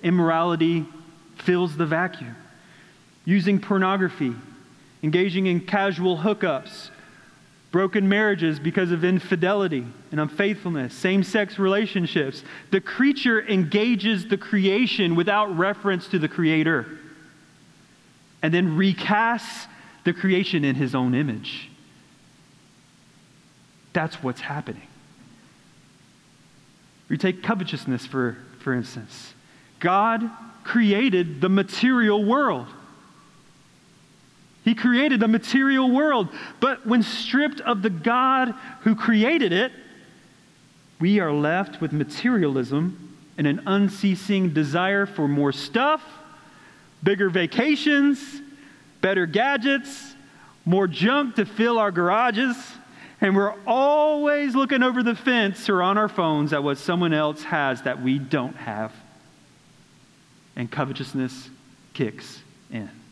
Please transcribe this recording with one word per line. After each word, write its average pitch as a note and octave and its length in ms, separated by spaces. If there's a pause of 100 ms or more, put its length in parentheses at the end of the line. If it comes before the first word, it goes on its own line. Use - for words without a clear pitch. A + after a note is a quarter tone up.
immorality E3 840 (500)
fills F3+ 400
the E3 100
vacuum. D#3+ 480 (920)
Using F#3+ 340
pornography, F#3+ 760 (680)
engaging F3+ 440
in F3 140
casual F#3 580
hookups, F3+ 720 (840)
broken G3 340
marriages F#3+ 540
because F3 320
of E3 100
infidelity F3+ 840 (260)
and D3+ 100
unfaithfulness, D#3 720
same-sex G3 680
relationships. F#3 840 (260)
The G3 120
creature B3+ 580
engages G#3 880
the G3+ 80
creation G3 800
without G3+ 400
reference F#3+ 520
to F#3 100
the D3+ 100
creator, D#3 580 (1600)
and D#3+ 100
then F3 240
recasts G#3 920 (380)
the F3 80
creation F3+ 520
in C3+ 100
his C3 200
own B2+ 200
image. C3 560 (2250)
That's D#3+ 280
what's B2+ 200
happening. C3 440 (2250)
We D#3+ 80
take F#3 260
covetousness, D#3 640
for, B2 300 (220)
for C3 160
instance. - 580 (480)
God A3 500 (340)
created G3 760
the F3+ 80
material G#3 760
world. G#3 440 (2000)
He A3+ 100
created B3 460
the A3+ 80
material C4 600
world, C4 380 (320)
but B3+ 260
when A3+ 160
stripped - 580
of A3 220
the A3 80
God B3 640 (280)
who A3 120
created A3 580
it, A3 200 (1300)
we G3 180
are E3 140
left D#3 480
with D#3 120
materialism D3+ 1300 (180)
and D3+ 100
an C#3 200
unceasing G3 840
desire E3+ 540
for E3+ 220
more C#3+ 240
stuff, C#4 500 (1040)
bigger G3 260
vacations, C#4 1120 (600)
better F#3+ 260
gadgets, C4 880 (500)
more F#3 220
junk A3+ 480
to G#3 100
fill A3+ 360
our G3+ 100
garages, A3 680 (640)
and F#3+ 140
we're G3+ 200 (120)
always D4 880
looking C4 300
over B3+ 180
the A#3 140
fence A3+ 520
or F#3 140
on G3 160
our G#3+ 100
phones D#3 440
at D3 100
what C#3+ 160
someone F3 340
else D3+ 300
has C3+ 400
that B2+ 180
we C3 180
don't B2+ 380
have. A2 360 (1600)
And B2 160
covetousness C3 760 (460)
kicks - 460 (300)
in. G#2+ 200 (220)